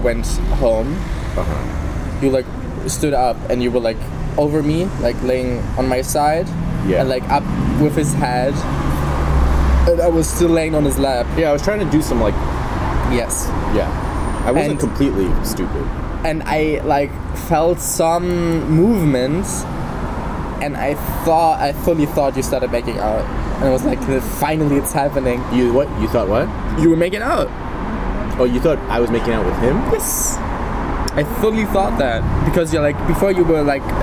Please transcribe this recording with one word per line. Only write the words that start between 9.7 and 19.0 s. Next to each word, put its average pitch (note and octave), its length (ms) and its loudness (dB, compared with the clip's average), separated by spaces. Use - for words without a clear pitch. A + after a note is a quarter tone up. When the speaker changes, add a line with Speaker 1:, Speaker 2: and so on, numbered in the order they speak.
Speaker 1:
and E3+ 100 4
I F3 80 2
was E3 200 4
still F3 220 2
laying D#3+ 260 2
on D3+ 100 2
his C3+ 140 0
lap. C3 260 2
Speaker 2:
Yeah, D#3+ 140 2
I D3 40 4
was C#3+ 100 0
trying G#3 160 0
to F#3 180 -2
do D#3 40 2
some, B2 200 0
like G#2 140 2
Speaker 1:
Yes. A#2+ 380 -2
Speaker 2:
Yeah. G2+ 160 0
I A#2 40 2
wasn't D3 200 2
Speaker 1:
And C#3+ 80 -2
Speaker 2:
completely A2 480 0
stupid. D#2 400 -4
Speaker 1:
And D#3+ 240 -2
I, D#3 380 0
like, C#3+ 260 0
felt E3 320 2
some E3+ 880 0
movement, D#3+ 760 2